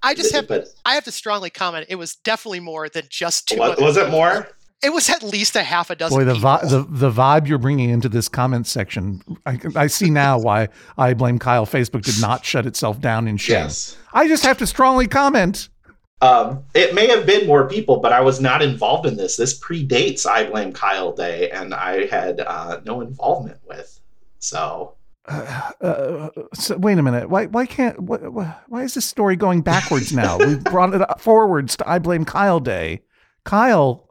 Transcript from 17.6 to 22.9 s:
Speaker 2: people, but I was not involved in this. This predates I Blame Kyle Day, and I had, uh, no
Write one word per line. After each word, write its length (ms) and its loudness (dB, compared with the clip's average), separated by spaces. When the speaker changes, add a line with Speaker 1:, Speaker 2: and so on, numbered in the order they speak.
Speaker 2:
people, 300 0
but 160 2
I 80 6
was 180 4
not 220 2
involved 460 0
in 100 -2
this. 200 -4
This 220 -2
predates 680 -2
I 220 0
Blame 220 -6
Kyle 400 -2
Day, 380 -4
and 240 -10
I 320 -2
had, 360 -4
uh, 440 -8
no 160 -8